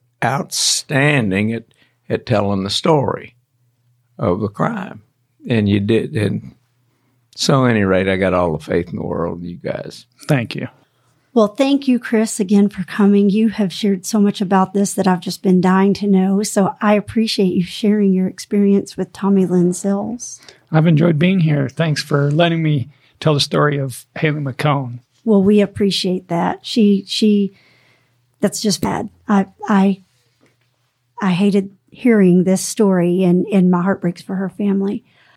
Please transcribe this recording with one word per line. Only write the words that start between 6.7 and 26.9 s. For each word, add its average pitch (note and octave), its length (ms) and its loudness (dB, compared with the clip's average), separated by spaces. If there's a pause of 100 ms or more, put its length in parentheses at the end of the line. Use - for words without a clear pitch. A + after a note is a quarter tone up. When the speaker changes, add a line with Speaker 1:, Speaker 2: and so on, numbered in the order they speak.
Speaker 1:
so, C3+ 300 2
at A#2+ 40 2
any G#2+ 140 2
rate, F#2+ 240 2
I F#2+ 80 0
got F#2 180 0
all F2 220 0
the - 80 -10
faith F2 240 -2
in - 80 -12
the E2+ 100 -8
world F2 360 -6
in F2 60 -12
you F2 80 -12
guys. - 500 -10 (200)
Speaker 2:
Thank B2+ 300 -2
you. - 100 -8 (640)
Speaker 3:
Well, G#3+ 160 2
thank C#4 380 0
you, B3 120 2
Chris, A3 420 -2
again G3+ 300 2
for - 140 -8
coming. G3+ 440 2
You A3 220 2
have G3+ 200 -2
shared G3 360 -4
so A3 120 -2
much G3+ 220 2
about F#3+ 320 0
this G3+ 220 -2
that - 120 -2
I've F#3 140 2
just - 220 -8
been F#3 180 4
dying F#3+ 340 4
to G3+ 120 -6
know. F#3+ 360 2
So G3+ 380 -2
I G#3+ 140 2
appreciate G#3 580 0
you F3+ 100 0
sharing G3+ 520 0
your F#3 120 0
experience G3+ 720 0
with F#3 160 -6
Tommy G3 320 0
Lynn F3 300 2
Sells. G#3 640 -6 (320)
Speaker 2:
I've D#3+ 140 4
enjoyed E3 320 4
being F#3 220 2
here. D3 280 0
Thanks D#3 340 -4
for C#3+ 280 0
letting E3 320 0
me D3 260 -2 (320)
tell D3+ 140 2
the C#3 60 0
story D3 360 0
of C3+ 300 -8 (120)
Haley D3+ 220 -2
McCone. C3+ 600 -4 (260)
Speaker 3:
Well, G3+ 160 4
we G#3 180 4
appreciate F#3+ 680 -2
that. F3+ 360 -4
She, G3+ 420 2